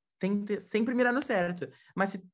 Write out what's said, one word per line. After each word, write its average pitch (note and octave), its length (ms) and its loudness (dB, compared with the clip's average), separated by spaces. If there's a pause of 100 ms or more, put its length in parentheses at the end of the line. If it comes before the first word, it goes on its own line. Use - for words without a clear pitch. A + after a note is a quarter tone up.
(200)
tem G3+ 220 0
que G#3 40 -6
ter, G3+ 160 -4
sempre A3+ 340 0
mirar B3 180 4
no C4 100 0
certo, F3 440 0 (280)
mas G3 160 2
se F#3+ 120 -10 (100)